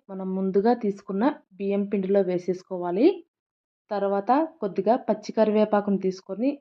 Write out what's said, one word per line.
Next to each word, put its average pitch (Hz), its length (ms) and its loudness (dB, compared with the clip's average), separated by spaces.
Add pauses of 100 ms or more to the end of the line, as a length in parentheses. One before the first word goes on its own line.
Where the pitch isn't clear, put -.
మనం 190 260 -10
ముందుగా 190 400 2
తీసుకున్న 202 500 -2 (300)
బియ్యం 196 300 -2
పిండిలో 196 380 0
వేసేసుకోవాలి. 180 840 -2 (840)
తర్వాత 196 400 -2 (280)
కొద్దిగా 196 400 0
పచ్చి 220 340 -4
కరివేపాకును 208 640 2
తీసుకొని 190 520 -4 (100)